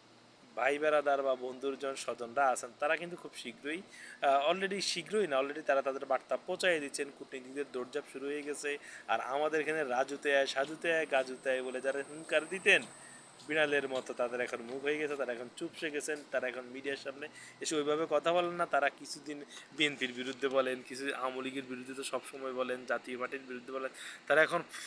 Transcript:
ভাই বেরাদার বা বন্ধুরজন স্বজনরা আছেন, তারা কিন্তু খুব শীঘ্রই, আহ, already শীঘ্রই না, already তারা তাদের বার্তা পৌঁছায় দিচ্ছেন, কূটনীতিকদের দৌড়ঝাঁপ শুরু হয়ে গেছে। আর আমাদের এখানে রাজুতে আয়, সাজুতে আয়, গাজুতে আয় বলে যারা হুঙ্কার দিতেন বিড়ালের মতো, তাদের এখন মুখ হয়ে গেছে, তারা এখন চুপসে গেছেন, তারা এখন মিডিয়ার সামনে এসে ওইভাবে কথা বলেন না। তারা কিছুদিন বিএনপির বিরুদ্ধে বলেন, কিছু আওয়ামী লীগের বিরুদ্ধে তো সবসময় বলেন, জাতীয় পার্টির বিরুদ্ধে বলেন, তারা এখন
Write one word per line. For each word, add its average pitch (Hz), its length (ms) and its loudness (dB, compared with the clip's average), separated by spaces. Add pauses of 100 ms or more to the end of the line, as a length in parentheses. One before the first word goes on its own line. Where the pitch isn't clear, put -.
(560)
ভাই 135 220 4
বেরাদার 147 460 4
বা 135 120 4
বন্ধুরজন 131 600 -4
স্বজনরা 120 520 0
আছেন, 123 220 0 (100)
তারা 151 180 2
কিন্তু 175 180 -8
খুব 160 200 -12
শীঘ্রই, 143 460 -8 (400)
আহ, 143 300 6
already 190 300 0
শীঘ্রই 180 460 0
না, 139 120 4
already 143 220 -2
তারা 139 200 4
তাদের 135 240 -2
বার্তা 131 320 0
পৌঁছায় 180 420 2
দিচ্ছেন, 139 280 -4 (120)
কূটনীতিকদের 131 540 -8
দৌড়ঝাঁপ 127 300 -4 (100)
শুরু 135 120 -8
হয়ে 147 160 -4
গেছে। 143 360 -4 (300)
আর 113 140 2
আমাদের 151 400 2
এখানে 156 220 0
রাজুতে 135 540 2
আয়, 139 100 6
সাজুতে 151 460 0
আয়, 160 180 2
গাজুতে 131 380 0
আয় 127 140 2
বলে 127 180 -4
যারা 135 280 0
হুঙ্কার 151 400 0
দিতেন 190 340 6 (640)
বিড়ালের 147 420 2
মতো, 127 240 -4
তাদের 123 280 -2
এখন 120 200 -4
মুখ 123 200 -8
হয়ে 143 160 0
গেছে, 147 180 -2
তারা 123 180 -2
এখন 120 240 -8
চুপসে 165 340 -6
গেছেন, 147 400 -4
তারা 127 160 0
এখন 123 140 -6
মিডিয়ার 135 360 -6
সামনে 139 300 -10 (340)
এসে 151 140 -2
ওইভাবে 151 340 2
কথা 156 240 4
বলেন 175 180 4
না। 175 140 0
তারা 165 240 4
কিছুদিন 147 560 -8 (260)
বিএনপির 135 420 2
বিরুদ্ধে 131 340 -2
বলেন, 127 400 2
কিছু 135 260 -4
আওয়ামী 127 280 -2
লীগের 131 220 -4
বিরুদ্ধে 127 300 -10
তো 135 100 -8
সবসময় 131 500 -6
বলেন, 127 320 -2
জাতীয় 123 320 -2
পার্টির 127 220 -4
বিরুদ্ধে 127 320 -10
বলেন, 131 200 -4 (360)
তারা 151 160 8
এখন 165 200 2 (240)